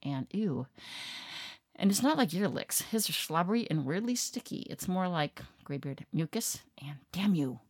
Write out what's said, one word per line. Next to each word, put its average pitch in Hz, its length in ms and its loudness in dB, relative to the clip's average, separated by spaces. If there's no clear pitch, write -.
Anne, 135 280 -2
ew. 180 360 0
And 196 140 4
it's 208 140 4
not 311 140 6
like 196 160 4
your 190 140 2
licks. - 340 0
His - 280 0
are 165 40 -2
slobbery 175 560 2
and 156 160 2
weirdly 208 300 0
sticky. - 540 -4
It's - 180 -6
more 185 200 2
like, 160 340 0
Graybeard, 139 500 -6
mucus. 165 460 0
Anne, 143 160 -10
damn 196 220 4
you. 131 260 2